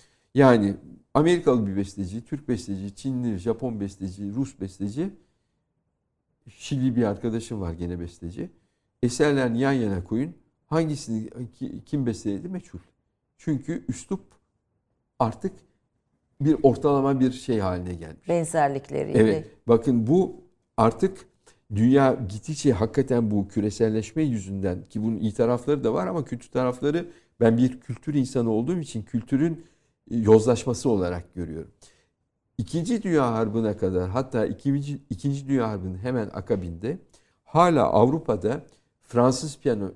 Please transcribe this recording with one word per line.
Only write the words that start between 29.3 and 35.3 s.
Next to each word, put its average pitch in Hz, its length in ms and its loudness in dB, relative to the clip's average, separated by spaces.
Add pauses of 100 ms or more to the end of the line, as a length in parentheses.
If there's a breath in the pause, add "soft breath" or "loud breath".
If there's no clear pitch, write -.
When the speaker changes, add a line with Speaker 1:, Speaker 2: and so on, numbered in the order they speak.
Speaker 1:
yozlaşması 113 800 4
olarak 90 460 -2
görüyorum. 80 360 -10 (880 soft breath)
İkinci 196 460 -4
Dünya 143 300 2
Harbi'ne 110 440 0
kadar 92 320 -2
hatta 117 360 -2
ikinci, 143 540 -4 (100)
İkinci 139 380 -4